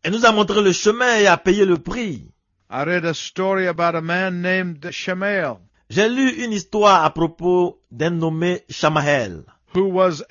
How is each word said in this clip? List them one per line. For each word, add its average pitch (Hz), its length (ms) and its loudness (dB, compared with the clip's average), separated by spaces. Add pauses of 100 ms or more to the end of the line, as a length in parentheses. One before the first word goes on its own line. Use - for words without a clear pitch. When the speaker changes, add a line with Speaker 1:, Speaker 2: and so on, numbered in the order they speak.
Speaker 1:
Elle 170 120 -4
nous 226 120 2
a 226 60 8
montré 208 300 0
le 190 100 4
chemin 233 480 2
et 202 80 4
a 175 100 4
payé 196 280 2
le 180 120 2
prix. 180 540 -8 (380)
Speaker 2:
I 127 140 -6
read 170 220 -2
a 165 80 -2
story 190 540 -4
about 170 280 -2
a 165 60 -4
man 175 400 -4
named 175 500 -4
Shamael, 185 680 -4 (300)
Speaker 1:
J'ai 208 200 2
lu 254 340 0
une 226 100 -4
histoire 196 520 4
à 156 80 2
propos 170 680 0 (120)
d'un 151 180 -2
nommé 165 580 -2
Shamael, 139 760 0 (320)
Speaker 2:
who 190 100 2
was 185 460 2